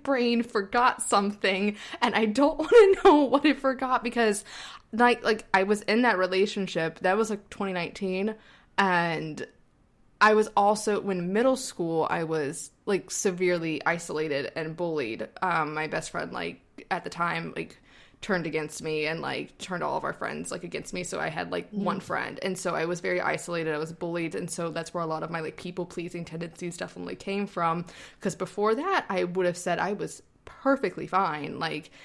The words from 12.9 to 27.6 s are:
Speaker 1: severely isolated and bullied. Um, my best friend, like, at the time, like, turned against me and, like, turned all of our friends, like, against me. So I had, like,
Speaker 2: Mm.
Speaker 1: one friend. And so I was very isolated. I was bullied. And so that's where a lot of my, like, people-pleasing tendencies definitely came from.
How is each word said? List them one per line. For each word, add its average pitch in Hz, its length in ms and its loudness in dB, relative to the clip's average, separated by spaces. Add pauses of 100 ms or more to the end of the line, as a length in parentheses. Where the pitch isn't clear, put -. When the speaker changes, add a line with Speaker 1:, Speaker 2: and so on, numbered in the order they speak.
Speaker 1:
severely 175 720 0
isolated 156 680 -2
and 160 200 -6
bullied. 151 520 -4 (140)
Um, 160 340 0
my 156 120 -4
best 156 220 -6
friend, 165 220 -8
like, - 300 -8 (280)
at 175 140 -4
the 175 80 -8
time, 165 440 -4
like, 165 220 -10 (440)
turned 180 240 -2
against 151 380 -6
me 156 240 -2
and, 165 120 -4
like, 139 380 -8
turned 175 260 -6
all 147 140 -2
of 156 60 -4
our 160 100 -4
friends, - 380 -8
like, 175 120 -8
against 170 300 -10
me. 180 100 -6
So 180 160 -8
I 160 100 -4
had, 165 220 -6
like, 175 200 -6
Speaker 2:
Mm. 208 80 -4
Speaker 1:
one 196 200 -2
friend. - 440 -6
And 190 120 -2
so 180 200 -4
I 160 100 -2
was 175 140 -4
very 180 200 -2
isolated. 160 540 -2
I 151 60 -2
was 160 120 -6
bullied. 170 440 -6
And 175 140 -6
so 170 200 -6
that's 165 240 -8
where 170 100 -4
a 160 40 -4
lot 156 160 -4
of 165 80 -8
my, 170 80 -4
like, 156 180 -8
people-pleasing 175 680 -8
tendencies 170 520 -8
definitely 180 380 -10
came 196 320 -6
from. 170 380 -2 (340)